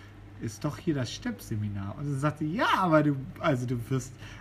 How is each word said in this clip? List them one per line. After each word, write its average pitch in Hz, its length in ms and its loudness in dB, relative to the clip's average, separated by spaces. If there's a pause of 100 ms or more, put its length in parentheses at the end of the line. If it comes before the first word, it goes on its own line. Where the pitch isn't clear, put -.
(420)
„Ist - 240 -6
doch 147 100 -2
hier 160 180 0
das 127 200 0
Steppseminar.“ 104 840 -4
Und 147 120 -6
dann 135 80 0
sagte 147 260 0
sie, 156 120 0
„Ja, 359 100 2 (100)
aber 165 260 8
du, 147 140 4 (220)
also 127 280 2
du 120 120 0 (100)
wirst, 131 240 0 (280)